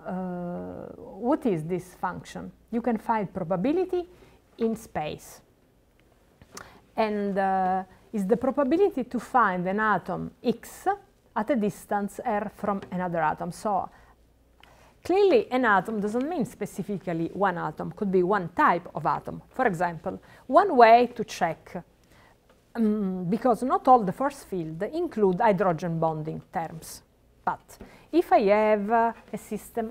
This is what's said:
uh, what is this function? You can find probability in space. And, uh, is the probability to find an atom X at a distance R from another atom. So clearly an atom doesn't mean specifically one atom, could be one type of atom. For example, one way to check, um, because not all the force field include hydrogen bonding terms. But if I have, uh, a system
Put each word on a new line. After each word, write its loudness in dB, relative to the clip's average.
uh, -8
what -4
is -2
this -8
function? -10
You -4
can -2
find -4
probability -2
in -2
space. -10
And, -2
uh, 0
is -2
the 4
probability 2
to -6
find 2
an -2
atom -2
X -4
at -4
a 2
distance -4
R -2
from -4
another -4
atom. -2
So -4
clearly 4
an 0
atom 2
doesn't -4
mean -4
specifically -6
one -2
atom, -8
could -4
be 4
one 0
type 2
of -4
atom. -6
For -2
example, -4
one 4
way 10
to -4
check, -6
um, 0
because 0
not 0
all 8
the -2
force -4
field -8
include 0
hydrogen 2
bonding -4
terms. -10
But -8
if 2
I 6
have, 4
uh, 4
a -8
system -8